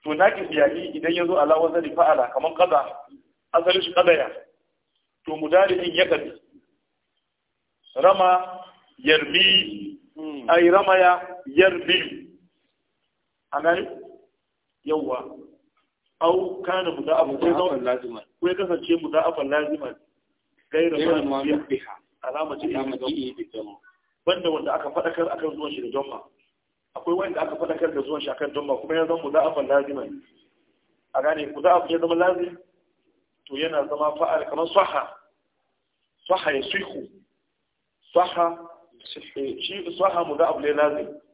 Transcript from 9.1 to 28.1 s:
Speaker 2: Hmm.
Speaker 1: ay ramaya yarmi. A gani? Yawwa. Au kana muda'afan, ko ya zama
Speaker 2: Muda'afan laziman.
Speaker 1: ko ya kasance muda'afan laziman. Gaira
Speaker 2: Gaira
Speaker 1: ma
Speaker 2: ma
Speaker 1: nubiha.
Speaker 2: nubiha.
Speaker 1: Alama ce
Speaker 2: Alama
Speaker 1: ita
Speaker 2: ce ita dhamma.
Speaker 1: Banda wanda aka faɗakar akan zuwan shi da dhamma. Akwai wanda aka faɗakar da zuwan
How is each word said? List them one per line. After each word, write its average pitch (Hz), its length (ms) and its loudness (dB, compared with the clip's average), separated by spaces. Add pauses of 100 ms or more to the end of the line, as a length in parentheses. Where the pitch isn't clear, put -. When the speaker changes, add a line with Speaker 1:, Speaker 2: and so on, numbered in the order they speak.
Speaker 2:
Hmm. 151 320 -10
Speaker 1:
ay 170 220 6
ramaya 185 760 4
yarmi. 175 840 2 (1200)
A 143 100 -2
gani? 175 240 2 (1000)
Yawwa. 135 520 -4 (840)
Au 180 440 2
kana 180 260 -2
muda'afan, 139 500 0
ko 165 60 2
ya 170 60 4
zama 180 120 2 (120)
Speaker 2:
Muda'afan 123 80 -6
laziman. 123 400 -4 (160)
Speaker 1:
ko 170 80 0
ya 180 60 0
kasance 175 480 -2
muda'afan 156 480 0
laziman. 147 440 -2 (800)
Gaira 160 240 0
Speaker 2:
Gaira 156 260 2
Speaker 1:
ma - 0 -
Speaker 2:
ma 139 220 -4
Speaker 1:
nubiha. 147 160 0
Speaker 2:
nubiha. 131 340 -6 (280)
Speaker 1:
Alama 143 380 -6
ce 160 60 -8
Speaker 2:
Alama 135 300 -6
Speaker 1:
ita 131 100 -8
Speaker 2:
ce 147 60 -4
ita 127 460 -10
dhamma. 104 180 -14 (500)
Speaker 1:
Banda 170 240 0
wanda 143 240 -4
aka 147 160 -4
faɗakar 165 420 -2
akan 156 240 -6
zuwan 151 160 -8
shi 131 100 -10
da 123 180 -4
dhamma. 113 220 -12 (720)
Akwai 170 200 -2
wanda 185 240 -4
aka 156 160 -4
faɗakar 160 380 -4
da 139 80 -2
zuwan 143 180 -6